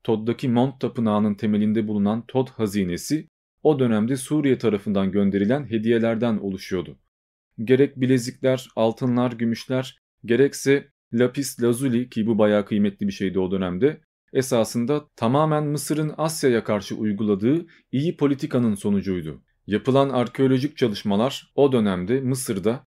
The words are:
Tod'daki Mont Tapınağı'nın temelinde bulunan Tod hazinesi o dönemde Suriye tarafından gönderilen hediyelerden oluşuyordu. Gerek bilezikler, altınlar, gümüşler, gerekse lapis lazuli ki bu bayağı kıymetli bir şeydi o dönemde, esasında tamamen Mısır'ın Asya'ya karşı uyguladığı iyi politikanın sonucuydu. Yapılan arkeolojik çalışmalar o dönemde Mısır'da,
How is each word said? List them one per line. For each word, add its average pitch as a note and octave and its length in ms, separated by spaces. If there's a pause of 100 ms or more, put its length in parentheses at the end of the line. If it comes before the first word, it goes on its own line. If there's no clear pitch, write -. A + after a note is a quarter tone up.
Tod'daki A#2 460
Mont B2 320
Tapınağı'nın G#2+ 520
temelinde G#2+ 540
bulunan G#2+ 400
Tod C3 220
hazinesi G2+ 800 (360)
o D3 160
dönemde A#2 380
Suriye C#3 400
tarafından G2+ 540
gönderilen G2+ 580
hediyelerden A2+ 680
oluşuyordu. F#2 600 (640)
Gerek B2+ 380
bilezikler, C3 760
altınlar, A#2+ 560
gümüşler, A#2 680 (260)
gerekse C#3 600 (260)
lapis B2+ 480
lazuli A#2+ 480
ki A2 180
bu A2+ 100
bayağı G#2 280
kıymetli G2+ 420
bir G2 40
şeydi F#2+ 280
o F#2 120
dönemde, F#2+ 500 (320)
esasında B2+ 800
tamamen D3+ 480
Mısır'ın D3+ 540
Asya'ya D3 460
karşı G#2+ 320
uyguladığı G#2+ 720 (260)
iyi D#3 260
politikanın B2+ 580
sonucuydu. F2+ 640 (260)
Yapılan C3 420
arkeolojik C3 680
çalışmalar G#2+ 800
o C3+ 160
dönemde G#2 500
Mısır'da, B2 640 (100)